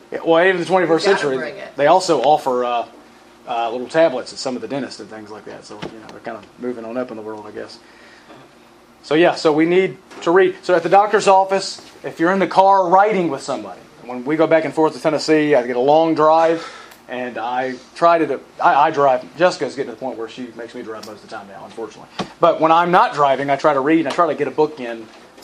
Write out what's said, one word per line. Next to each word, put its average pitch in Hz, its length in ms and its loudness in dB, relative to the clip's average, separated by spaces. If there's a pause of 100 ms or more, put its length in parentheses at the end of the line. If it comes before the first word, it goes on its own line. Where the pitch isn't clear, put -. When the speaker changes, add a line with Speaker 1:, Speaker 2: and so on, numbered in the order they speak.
(100)
Speaker 1:
Yeah, - 140 -8
well, 165 200 4
even 185 160 2
the 160 60 -6
twenty-first 165 400 2
Speaker 2:
You 196 60 4
gotta 190 100 0
Speaker 1:
century, 135 140 -2
Speaker 2:
bring - 200 -8
it. - 200 -16
Speaker 1:
they 143 100 2
also 170 360 4
offer, 131 420 0
uh, 120 220 -2 (600)
uh, 117 240 -4
little 123 180 -8
tablets 131 440 0
at 101 60 -16
some 127 180 -6
of 107 60 -10
the 110 60 -12
dentists 123 320 -8
and 104 80 -16
things 107 220 -18
like 104 140 -16
that. 104 200 -16
So, 110 160 -18
you 110 200 -14
know, 104 80 -20
they're 104 120 -20
kind 117 160 -12
of 101 100 -20 (140)
moving 120 240 -8
on 117 120 -10
up 123 140 -8
in 110 60 -12
the 110 60 -14
world, 107 240 -12
I 107 40 -16
guess. 107 280 -14 (1200)
So, - 120 -2
yeah, 160 200 4
so 160 180 0
we 156 120 2
need 175 320 0 (260)
to 170 80 0
read. 185 320 4
So 180 120 0
at 170 80 2
the 170 60 -4
doctor's 202 380 4
office, 190 540 2 (240)
if 131 160 -8
you're 170 120 2
in 196 60 0
the 180 80 2
car 190 420 4
riding 190 400 4
with 135 140 -6
somebody, 107 380 -8 (240)
when 123 200 -12
we 151 120 -2
go 160 100 4
back 160 180 4
and 143 100 -6
forth 156 200 2
to 123 60 -12
Tennessee, 151 540 2
I 123 120 2
get 123 100 -4
a 123 40 -2
long 156 340 4
drive, 160 540 2 (400)
and 123 300 -10
I 127 360 -4 (200)
try 170 240 4
to, 156 80 0
do, 131 140 -4 (200)
I, 165 140 4
I 147 160 4
drive. 139 340 2 (120)
Jessica's 147 380 0
getting 123 160 -8
to 110 60 -12
the - 40 -18
point 120 180 -10
where 113 100 -10
she 123 280 -14
makes 117 180 -14
me 123 80 -12
drive 107 240 -14
most 104 180 -18
of - 60 -20
the 113 60 -14
time 101 120 -16
now, 98 160 -18
unfortunately. 107 460 -14 (280)
But 165 220 2
when 160 100 2
I'm 175 200 2
not 190 240 2
driving, 139 360 0
I 139 60 2
try 151 180 2
to 135 60 0
read, 156 200 2
and 139 80 -2
I - 40 -4
try 175 140 2
to 147 80 -2
get 139 140 -4
a 127 40 -8
book - 280 -2
in 117 280 -10 (360)